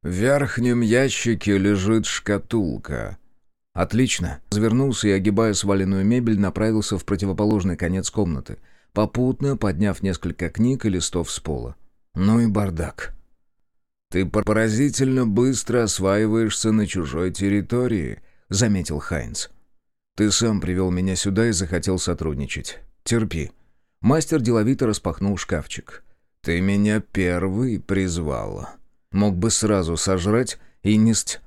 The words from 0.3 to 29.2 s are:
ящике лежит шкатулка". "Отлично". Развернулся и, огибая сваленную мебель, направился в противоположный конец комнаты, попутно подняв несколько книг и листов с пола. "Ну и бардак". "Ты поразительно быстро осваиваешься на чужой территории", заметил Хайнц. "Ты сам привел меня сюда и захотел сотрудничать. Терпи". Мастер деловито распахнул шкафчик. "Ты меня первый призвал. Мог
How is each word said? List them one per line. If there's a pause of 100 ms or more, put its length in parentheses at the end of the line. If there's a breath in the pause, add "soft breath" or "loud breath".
ящике
лежит
шкатулка". (540)
"Отлично". (120)
Развернулся
и,
огибая
сваленную
мебель,
направился
в
противоположный
конец
комнаты, (340 soft breath)
попутно
подняв
несколько
книг
и
листов
с
пола. (400)
"Ну
и
бардак". (1000)
"Ты
поразительно
быстро
осваиваешься
на
чужой
территории", (260)
заметил
Хайнц. (640)
"Ты
сам
привел
меня
сюда
и
захотел
сотрудничать. (260)
Терпи". (480)
Мастер
деловито
распахнул
шкафчик. (360)
"Ты
меня
первый
призвал. (440)
Мог